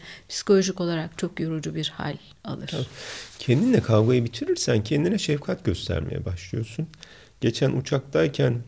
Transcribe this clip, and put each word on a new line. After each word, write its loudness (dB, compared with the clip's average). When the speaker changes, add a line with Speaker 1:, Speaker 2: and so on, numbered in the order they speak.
Speaker 1:
psikolojik 2
olarak -4
çok -4
yorucu -4
bir -4
hal -6
alır. -8
Speaker 2:
Tabii. -4
Kendinle 4
kavgayı 4
bitirirsen 0
kendine 2
şefkat -2
göstermeye -2
başlıyorsun. -6
Geçen 2
uçaktayken 0